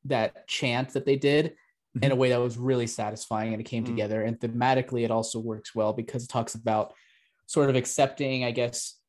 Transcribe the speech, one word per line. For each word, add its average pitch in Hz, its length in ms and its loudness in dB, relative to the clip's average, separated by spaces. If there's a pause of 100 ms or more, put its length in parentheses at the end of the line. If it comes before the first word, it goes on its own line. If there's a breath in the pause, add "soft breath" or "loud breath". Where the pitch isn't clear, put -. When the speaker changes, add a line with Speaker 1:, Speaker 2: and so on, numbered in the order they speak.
Speaker 1:
that 120 420 -2
chant 127 460 -2
that 135 120 -2
they 139 100 4
did 147 380 2 (480 soft breath)
in 139 80 6
a 131 40 4
Speaker 2:
Mm-hmm. 127 60 2
Speaker 1:
way 127 100 4
that 123 100 4
was 120 180 -2
really 123 300 2
satisfying, 110 640 -4
and 107 80 -4
it 113 60 -8
came 117 180 -4
Speaker 3:
Mm. - 20 -4
Speaker 1:
together. 110 360 -2
And 113 180 -2
thematically, 123 640 0
it 113 80 0
also 113 260 -2
works 110 360 -8
well 107 180 2
because 117 320 -6
it - 40 -14
talks 117 280 -2
about 110 360 0 (540 soft breath)
sort 143 240 4
of 127 60 4
accepting, 131 680 0
I 120 60 0
guess 120 480 -4 (100)